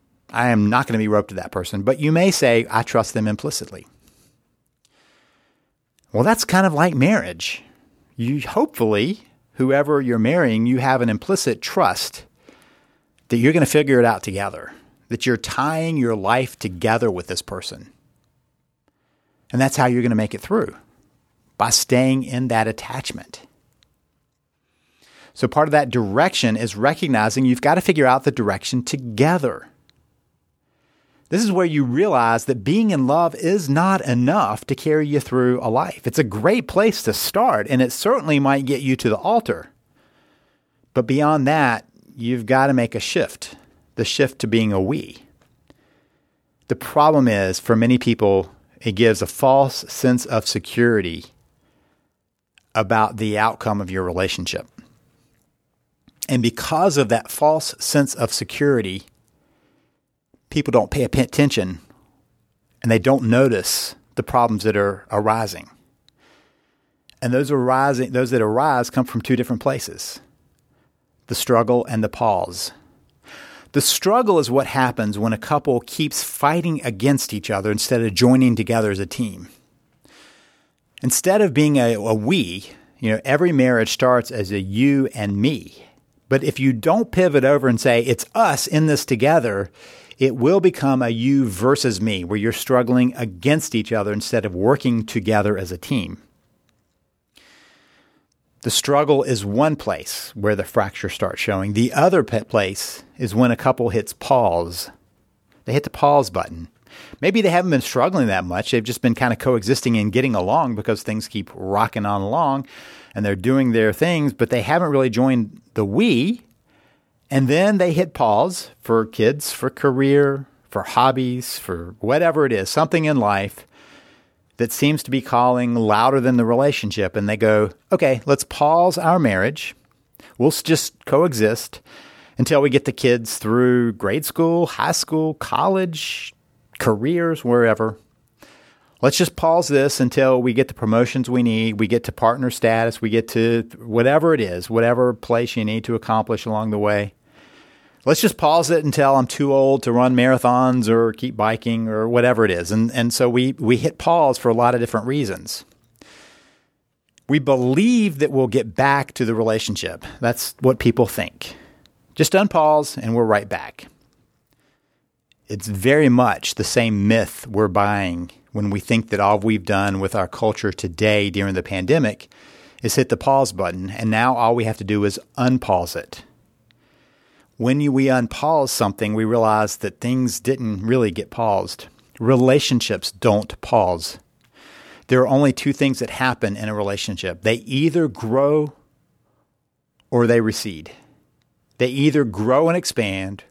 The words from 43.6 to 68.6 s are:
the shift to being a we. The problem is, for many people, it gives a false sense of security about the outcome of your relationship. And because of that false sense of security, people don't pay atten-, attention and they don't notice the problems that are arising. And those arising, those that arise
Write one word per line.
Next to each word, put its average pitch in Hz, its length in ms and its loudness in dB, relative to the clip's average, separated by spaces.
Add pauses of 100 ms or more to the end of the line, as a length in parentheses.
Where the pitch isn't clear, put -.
the 110 80 -2
shift - 360 -2
to - 60 -4
being 110 260 2
a 95 80 0
we. - 380 -4 (1500)
The - 60 -2
problem 147 540 2
is, 98 320 0
for 117 160 0
many 117 220 2
people, 101 520 0 (300)
it 113 120 -4
gives 110 280 2
a 92 60 -2
false 135 680 2
sense 123 320 0
of 113 220 -4
security 104 800 -2 (1500)
about 110 420 0
the 107 200 -2
outcome 107 440 0
of 90 100 -8
your 95 120 -4
relationship. 90 640 -4 (1600)
And 123 140 0
because 156 540 0
of 135 120 2
that 113 220 -2
false 151 480 -2
sense - 360 0
of - 180 -4
security, 113 720 -2 (1500)
people 147 200 -4
don't 113 200 2
pay 143 120 -2
atten-, 127 220 0
attention 110 560 0 (1000)
and 113 100 0
they 113 100 4
don't 127 240 2
notice 117 720 0 (180)
the 117 80 -2
problems 117 400 0
that 104 140 0
are 101 340 -2
arising. 104 580 -2 (1500)
And 123 140 -2
those 135 160 0
arising, 131 600 0
those 127 180 0
that 127 100 2
arise 123 480 2